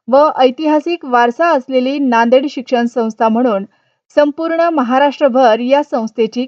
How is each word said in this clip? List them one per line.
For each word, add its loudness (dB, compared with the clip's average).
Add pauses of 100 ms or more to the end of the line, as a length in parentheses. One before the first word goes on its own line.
व 4 (100)
ऐतिहासिक -2
वारसा 0
असलेली -2
नांदेड 2
शिक्षण -4
संस्था -2
म्हणून 0 (500)
संपूर्ण 0
महाराष्ट्रभर 0
या 0
संस्थेची -4